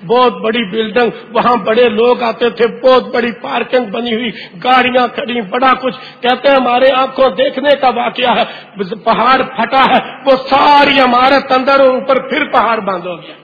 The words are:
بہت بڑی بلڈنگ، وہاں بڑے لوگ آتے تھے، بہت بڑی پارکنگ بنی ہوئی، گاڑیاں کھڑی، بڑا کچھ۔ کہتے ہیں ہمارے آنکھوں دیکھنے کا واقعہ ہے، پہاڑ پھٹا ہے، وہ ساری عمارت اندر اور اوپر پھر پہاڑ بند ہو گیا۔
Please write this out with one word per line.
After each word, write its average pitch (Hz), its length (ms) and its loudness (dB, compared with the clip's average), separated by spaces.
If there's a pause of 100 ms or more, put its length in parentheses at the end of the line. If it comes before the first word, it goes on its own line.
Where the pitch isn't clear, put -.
بہت 226 340 0
بڑی 220 300 -4
بلڈنگ، 220 400 -2 (220)
وہاں 240 240 0
بڑے 226 320 2
لوگ 233 340 0
آتے 233 280 -2
تھے، 233 160 -2
بہت 240 480 0
بڑی 240 180 -2
پارکنگ 247 520 -4
بنی 226 300 -6
ہوئی، 226 160 -4 (340)
گاڑیاں 247 500 2
کھڑی، 233 260 -6
بڑا 247 400 0
کچھ۔ - 420 -8
کہتے 254 260 0
ہیں 277 80 4
ہمارے 254 340 2
آنکھوں 262 400 2
دیکھنے 269 400 -2 (100)
کا 262 80 2
واقعہ 240 480 -2
ہے، - 380 -6 (300)
پہاڑ 233 380 2
پھٹا 262 400 -2
ہے، - 340 0 (100)
وہ 269 40 2
ساری 285 720 4
عمارت 262 520 2
اندر 262 280 2
اور 262 140 4
اوپر 262 340 -2
پھر 294 200 -4
پہاڑ 226 320 0
بند 185 260 -6
ہو 170 160 -10
گیا۔ - 220 -20